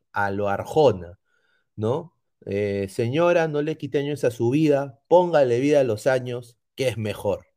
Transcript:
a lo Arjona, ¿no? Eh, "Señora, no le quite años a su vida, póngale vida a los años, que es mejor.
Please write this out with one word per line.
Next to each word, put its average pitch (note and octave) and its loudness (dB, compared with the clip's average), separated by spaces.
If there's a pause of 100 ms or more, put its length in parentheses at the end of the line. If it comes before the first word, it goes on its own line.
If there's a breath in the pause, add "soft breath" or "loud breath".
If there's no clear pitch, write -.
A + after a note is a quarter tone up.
(120)
a G2+ -2
lo G2+ -4
Arjona, F#2+ 0 (580)
¿no? B2+ -4 (300)
Eh, G2+ -2
"Señora, D#3+ 0
no D3 -4
le D#3 -6
quite D3 -4
años C#3+ -4
a B2 0
su A#2 -2
vida, C#3+ 0
póngale D#3 4
vida C#3+ 4
a C3+ 4
los G#2+ -4
años, B2 -4 (180)
que C3 -2
es A2+ -4
mejor. G2+ -4 (100)